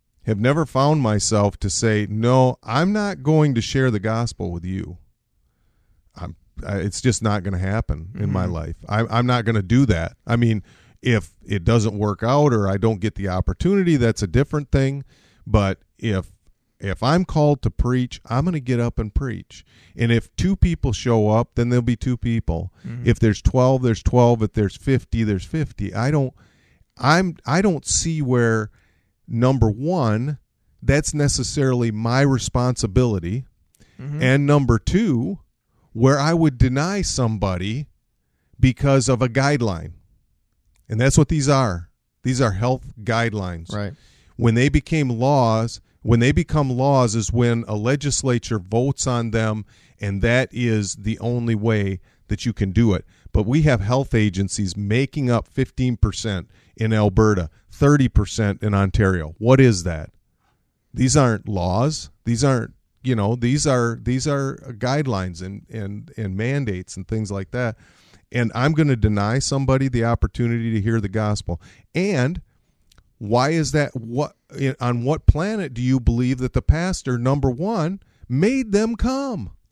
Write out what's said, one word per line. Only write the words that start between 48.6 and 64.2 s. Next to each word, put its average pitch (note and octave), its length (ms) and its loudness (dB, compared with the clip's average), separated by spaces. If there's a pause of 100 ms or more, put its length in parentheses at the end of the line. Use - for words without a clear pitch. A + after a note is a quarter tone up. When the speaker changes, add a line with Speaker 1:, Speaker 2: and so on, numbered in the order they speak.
Speaker 1:
votes A#2 480 -2
on A#2 240 -2
them, A2 320 -2 (360)
and G2 220 -4
that A#2+ 300 2
is A2 440 -2
the A2 220 -6
only A#2 380 -2
way G#2 420 -2 (300)
that - 180 -6
you A#2 60 0
can G2 180 -2
do G#2+ 240 4
it. E2+ 100 -4 (280)
But G#2 140 2
we C#3 160 2
have C#3 180 4
health B2 340 -2
agencies G2 600 0
making B2 540 -2
up A#2 180 0
fifteen B2+ 480 -2
percent G2 520 -2 (280)
in A2 160 -2
Alberta, G#2 580 4 (220)
thirty C#3+ 360 4
percent G#2 540 0
in G#2 120 0
Ontario. F#2+ 640 2
What B2+ 220 6
is A2+ 220 4
that? E2 280 -6 (840)
These B2 220 2
aren't B2 320 2
laws. G2+ 640 -2 (140)
These A#2 200 0
aren't, B2 300 0 (280)
you B2+ 120 -2
know, A2 220 0
these B2+ 300 0
are, A#2+ 360 0
these B2+ 240 -4